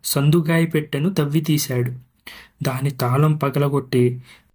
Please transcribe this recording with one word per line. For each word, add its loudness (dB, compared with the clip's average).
సందుగాయి 2
పెట్టెను -2
తవ్వి 0
తీశాడు. -2
దాని -2
తాళం 2
పగలగొట్టి 0